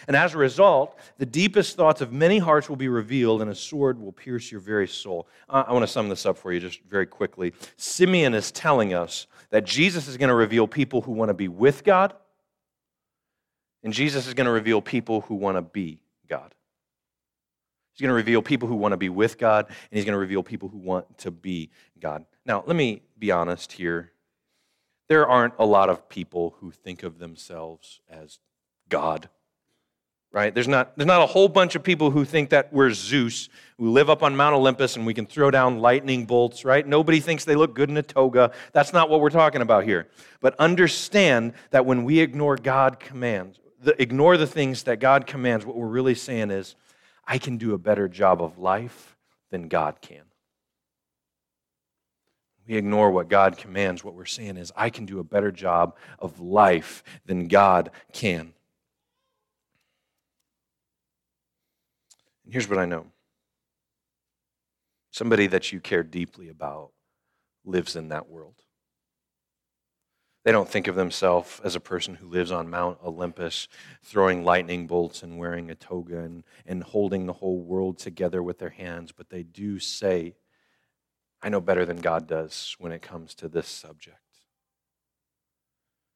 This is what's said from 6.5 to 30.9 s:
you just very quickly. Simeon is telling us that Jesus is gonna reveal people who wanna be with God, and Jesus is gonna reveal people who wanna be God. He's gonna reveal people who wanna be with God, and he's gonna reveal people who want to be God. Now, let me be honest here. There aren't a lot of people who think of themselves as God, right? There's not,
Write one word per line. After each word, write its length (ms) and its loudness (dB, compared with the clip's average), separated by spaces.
you 60 -2
just 240 -12
very 240 -4
quickly. 460 -8
Simeon 580 0
is 160 -4
telling 420 0
us 320 -6
that 140 2
Jesus 440 -2
is 100 -14
gonna 180 2
reveal 320 4
people 340 -2
who 120 -8
wanna 200 -2
be 140 -4
with 360 2
God, 300 4
and 100 -8
Jesus 360 -2
is 80 -10
gonna 160 2
reveal 320 2
people 380 -4
who 120 -10
wanna 300 -2
be 360 -10
God. 260 -10
He's 140 -6
gonna 60 2
reveal 280 2
people 280 -2
who 60 -4
wanna 220 0
be 120 -4
with 280 0
God, 300 2
and 80 -20
he's 140 -4
gonna 120 -2
reveal 240 -4
people 280 -12
who 80 -20
want 420 -8
to 100 -10
be 400 -10
God. 260 -10
Now, 200 -4
let 100 -2
me 280 -2
be 120 -2
honest 420 -2
here. 400 -8
There 180 6
aren't 320 4
a 60 4
lot 240 6
of 180 -2
people 520 -8
who 120 -18
think 320 -18
of 160 -14
themselves 800 -18
as 300 -20
God, 420 -4
right? 220 -2
There's 160 0
not, 280 0